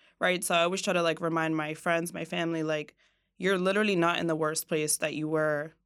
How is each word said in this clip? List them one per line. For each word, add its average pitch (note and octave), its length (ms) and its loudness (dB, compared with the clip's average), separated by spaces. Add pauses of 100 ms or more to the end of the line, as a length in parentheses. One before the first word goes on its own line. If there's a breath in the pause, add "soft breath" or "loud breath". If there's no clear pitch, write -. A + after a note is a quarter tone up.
(200)
right? F3+ 240 0
So F#3 120 0
I E3+ 80 4
always F3+ 180 0
try G3 120 0
to, F3 100 2
like, E3 180 0
remind D#3+ 340 0
my D#3 200 -4
friends, E3+ 380 0
my E3 120 -8
family, E3 380 -2
like, D#3 320 -4 (420)
you're F#3+ 220 2
literally G3 380 2
not E3+ 220 2
in E3+ 80 -2
the D#3+ 80 0
worst D#3 340 -2
place D#3 280 0
that D#3 160 -2
you D3+ 140 -4
were D#3 480 0 (100)